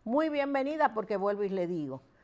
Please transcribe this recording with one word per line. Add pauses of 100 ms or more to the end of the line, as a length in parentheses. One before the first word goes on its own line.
Muy
bienvenida
porque
vuelvo
y
le
digo, (220)